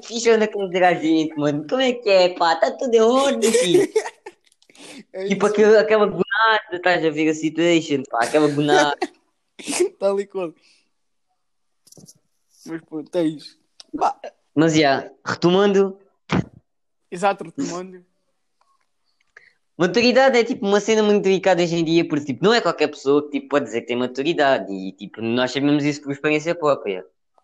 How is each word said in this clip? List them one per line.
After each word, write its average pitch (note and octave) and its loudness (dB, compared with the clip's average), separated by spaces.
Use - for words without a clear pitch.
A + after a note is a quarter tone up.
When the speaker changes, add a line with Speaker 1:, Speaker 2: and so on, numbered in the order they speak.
Speaker 1:
fixe, A3+ -2
onde G#3+ 4
é - -4
que G#3 -8
eles F#3 -2
a F3+ 4
gente, D#3 0
mano? D3 -2
Como B3+ -4
é B3+ 0
que A3+ -4
é, F#3 6
pá? E3+ 2
Tá B3 0
tudo A#3 -6
em A3+ 6
ordem, A#3+ 2
filho." E4+ 0
Speaker 2:
<laughs> - -6
É F#3+ -10
Speaker 1:
Tipo, G3 -2
Speaker 2:
isso. G#3 0
Speaker 1:
aquele, G#3+ 6
aquela G#3+ 2
gonada, F3+ -2
estás F3 0
a D#3+ 2
ver D#3 0
a D#3+ 0
situation, D#3 0
pá? A#2 -4
Aquela D3+ 2
gonada. D3 2
Speaker 2:
<laughs> F4+ -4
Tal G3 -2
e G3+ -6
qual. F3+ -8
Mas E3 -12
pronto, D#3 -10
é F3 0
isso. D#3 -8
Pá. - -2
Speaker 1:
Mas, D#3 2
já, C#3 2
retomando. F#3+ 2
Speaker 2:
Exato, G3 -2
retomando. F3+ -10
Speaker 1:
Maturidade A#3+ 2
é, A3+ 4
tipo, A3+ -6
uma G3+ 2
cena A3 0
muito G#3 2
delicada F#3 2
hoje E3+ -2
em E3+ 0
dia, E3 2
porque, D3 -4
tipo, C3+ -6
não G#3+ 6
é A#3 2
qualquer D#3 -2
pessoa D3 0
que, D3 -16
tipo, - -8
pode C#3+ 0
dizer A2+ -6
que - -16
tem A#2+ -4
maturidade C3 0
e, F#2+ -10
tipo, G2+ -16
nós B2 -2
sabemos C#3+ 0
isso D3 -4
por C#3 -10
experiência D3+ -2
própria. C#3 -4